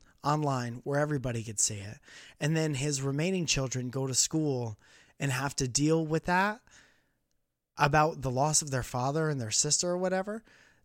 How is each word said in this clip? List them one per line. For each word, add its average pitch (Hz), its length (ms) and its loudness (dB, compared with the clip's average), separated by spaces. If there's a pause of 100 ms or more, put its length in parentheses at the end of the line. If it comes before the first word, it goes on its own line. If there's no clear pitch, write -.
(260)
online 135 580 0
where 139 160 0
everybody 135 420 -2
could 110 180 -6
see - 180 0
it, 101 220 -12 (400)
and 151 160 2
then 156 180 2
his 139 280 -2
remaining 156 440 0
children 127 440 -2
go 131 180 -2
to 131 60 -4
school 127 640 0 (440)
and 139 100 0
have 135 240 -2
to 131 140 0
deal 151 360 2
with 156 200 -2
that 196 340 2 (1200)
about 151 460 4
the 131 80 -2
loss 147 300 2
of 147 100 -6
their 127 120 0
father 143 460 0
and 143 100 -2
their 110 120 -6
sister 151 380 2
or 180 80 0
whatever, 190 460 -2 (420)